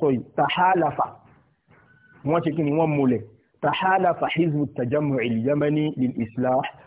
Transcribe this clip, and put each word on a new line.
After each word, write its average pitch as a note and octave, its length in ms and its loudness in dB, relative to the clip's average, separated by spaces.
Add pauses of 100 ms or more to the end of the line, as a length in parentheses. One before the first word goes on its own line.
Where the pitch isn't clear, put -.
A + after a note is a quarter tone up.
sọ D#3+ 100 0
yìí, A#2+ 120 0 (140)
tahalafa. D#3+ 680 2 (1200)
Wọ́n E3 180 0
ṣe E3 140 -2
kí E3 60 0
ni? C#3+ 100 0
Wọ́n D#3 240 2
múlẹ̀. B2 260 2 (400)
Tahalafa F#3 720 0
Hizbu D3 320 0
Tajammu'il B2 800 -2
Yamani D3 500 0
Lil B2 200 0
Islah B2+ 460 -2 (240)